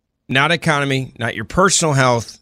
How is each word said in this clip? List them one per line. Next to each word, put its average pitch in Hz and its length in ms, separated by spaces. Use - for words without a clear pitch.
not 143 240
economy, 139 680
not 117 160
your 110 100
personal 175 480
health. 123 480